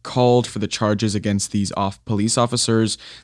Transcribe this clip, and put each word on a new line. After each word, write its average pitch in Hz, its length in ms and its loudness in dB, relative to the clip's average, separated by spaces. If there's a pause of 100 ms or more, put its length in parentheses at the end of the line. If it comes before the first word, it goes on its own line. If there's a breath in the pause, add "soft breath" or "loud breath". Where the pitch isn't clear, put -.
called 123 460 2
for - 100 -10
the 104 100 -4
charges 107 460 0
against 104 380 -2
these 101 260 -2
off-, 98 280 -6
police 107 300 0
officers. 113 640 2 (260 loud breath)